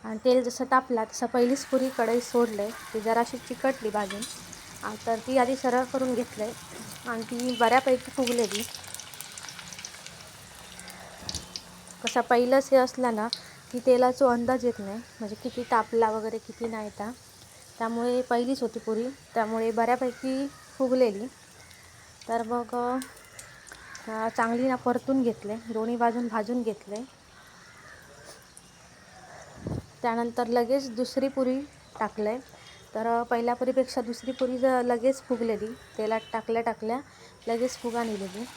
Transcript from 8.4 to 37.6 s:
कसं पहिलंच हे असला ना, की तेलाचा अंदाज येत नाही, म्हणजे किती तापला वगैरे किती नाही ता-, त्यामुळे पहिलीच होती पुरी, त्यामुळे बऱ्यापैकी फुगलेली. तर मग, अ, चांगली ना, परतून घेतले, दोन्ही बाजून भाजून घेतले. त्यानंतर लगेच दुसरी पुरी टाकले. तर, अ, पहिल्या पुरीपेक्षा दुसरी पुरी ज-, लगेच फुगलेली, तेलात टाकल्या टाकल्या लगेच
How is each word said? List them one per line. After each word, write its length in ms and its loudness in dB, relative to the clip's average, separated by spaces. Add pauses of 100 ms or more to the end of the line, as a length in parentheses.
कसं 160 2
पहिलंच 500 4
हे 60 8
असला 340 4
ना, 180 -2 (440)
की 140 -4
तेलाचा 460 6
अंदाज 320 2
येत 140 0
नाही, 180 -8
म्हणजे 460 -10
किती 280 -6
तापला 400 4
वगैरे 280 -4
किती 300 -8
नाही 300 -6
ता-, 140 -6 (680)
त्यामुळे 440 2
पहिलीच 400 2
होती 160 -2
पुरी, 300 -2 (260)
त्यामुळे 360 0
बऱ्यापैकी 800 0 (300)
फुगलेली. 480 4 (1000)
तर 140 0
मग, 560 -2 (1080)
अ, 280 -2
चांगली 320 2
ना, 60 2
परतून 480 2
घेतले, 340 -2
दोन्ही 400 -4
बाजून 320 2
भाजून 340 -2
घेतले. 340 -6 (3000)
त्यानंतर 440 0
लगेच 480 2
दुसरी 340 0
पुरी 320 2 (400)
टाकले. 380 -2 (560)
तर, 120 -2
अ, 160 2
पहिल्या 320 2
पुरीपेक्षा 460 2
दुसरी 320 -6
पुरी 260 0
ज-, 60 2
लगेच 580 4
फुगलेली, 520 -2 (240)
तेलात 220 0 (120)
टाकल्या 300 0
टाकल्या 380 -2 (480)
लगेच 220 0